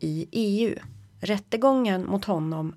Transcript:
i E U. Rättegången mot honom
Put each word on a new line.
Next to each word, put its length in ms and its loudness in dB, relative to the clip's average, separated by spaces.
i 300 -4
E 340 0
U. 140 -2
Rättegången 840 2
mot 180 -2
honom 520 -2